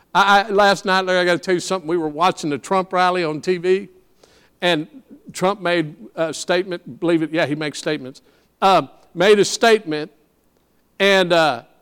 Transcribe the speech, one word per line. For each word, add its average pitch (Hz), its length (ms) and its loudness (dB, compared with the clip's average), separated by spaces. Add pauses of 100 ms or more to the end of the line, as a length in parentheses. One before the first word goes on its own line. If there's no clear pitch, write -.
(140)
I, 196 300 4
I, 220 60 -8
last 202 360 2
night, 190 180 0
Larry, 185 160 0
I 180 40 2
gotta 175 140 2
tell 190 160 -4
you 175 60 -2
something. 185 280 -6
We 175 100 0
were 156 100 -4
watching 165 400 -2
the 143 100 -4
Trump 185 340 -2
rally 180 320 0
on 156 160 -6
T 185 180 -2
V, 185 300 0 (760)
and 175 400 -2 (300)
Trump 196 280 -2
made 170 340 -2 (200)
a 160 180 -4
statement. 175 680 -6
Believe 170 220 0
it, 156 100 -4
yeah, 160 120 0
he 147 100 -4
makes 151 240 -8
statements. 139 440 -8 (400)
Uh, 185 240 4 (280)
made 196 240 4
a 196 60 4
statement, 175 640 0 (880)
and, 190 340 4
uh, 151 300 2 (200)